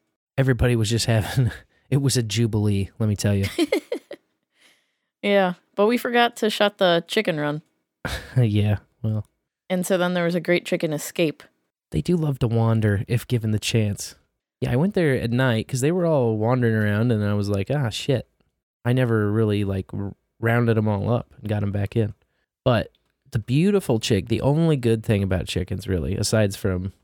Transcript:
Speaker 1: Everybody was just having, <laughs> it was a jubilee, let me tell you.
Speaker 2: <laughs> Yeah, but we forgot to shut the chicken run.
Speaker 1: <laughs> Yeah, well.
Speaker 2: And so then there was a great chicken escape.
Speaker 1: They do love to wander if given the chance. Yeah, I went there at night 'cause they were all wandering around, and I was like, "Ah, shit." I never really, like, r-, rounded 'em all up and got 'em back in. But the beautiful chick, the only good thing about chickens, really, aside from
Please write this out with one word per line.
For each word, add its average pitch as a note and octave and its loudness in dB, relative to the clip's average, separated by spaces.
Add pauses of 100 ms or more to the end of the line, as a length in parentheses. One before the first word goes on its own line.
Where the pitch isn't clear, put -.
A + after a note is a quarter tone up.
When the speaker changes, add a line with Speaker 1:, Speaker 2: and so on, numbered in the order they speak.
(360)
Speaker 1:
Everybody C3 2
was A2 0
just A#2 0
having, A2+ 0 (180)
<laughs> - -20
it C#3 2
was C3+ 0
a B2 0
jubilee, G#2 0
let A2 0
me G#2 2
tell G#2 0
you. G2 0 (100)
Speaker 2:
<laughs> - - (1700)
Yeah, G3 2 (200)
but G3+ 2
we A#3+ 2
forgot A#3+ 0
to G#3+ 0
shut G#3 0
the E3+ 2
chicken F#3+ -2
run. D3 -4 (420)
Speaker 1:
<laughs> - -8
Yeah, G#2 2 (240)
well. G#2+ -4 (420)
Speaker 2:
And F3+ -2
so F#3+ 0
then F3+ 0
there F3 0
was E3+ 0
a E3 0
great F3 0
chicken E3 -4
escape. D3 -4 (480)
Speaker 1:
They D3+ -2
do F3 0
love D3 -2
to B2 0
wander A2+ 2
if - -2
given A2+ -2
the G#2+ 0
chance. G#2 -4 (460)
Yeah, B2+ -2
I B2 0
went F#3 0
there D#3 2
at A#2 -2
night A#2+ 0
'cause B2+ -4
they C#3+ 2
were F3+ 0
all B2 2
wandering A#2 2
around, G#2+ 2
and G#2 0
I G#2 0
was G2+ -2
like, G2+ -2
"Ah, C3+ 0
shit." - -4 (560)
I A#2+ 2
never A2+ 2
really, G#2+ 2
like, F#2+ -4
r-, G2+ -6 (240)
rounded A#2 2
'em G#2+ 0
all G2+ 0
up - -2
and G#2 -12
got G#2 -2
'em G2+ -2
back G2+ -4
in. G#2 0 (500)
But A#2+ 0 (400)
the A2+ -4
beautiful D3+ 2
chick, G#2+ 0
the A#2 0
only D#3 2
good A2+ 0
thing G2+ 2
about F#2 -2
chickens, F#2 -6
really, F2 -2
aside G#2+ 0
from F#2 -4 (120)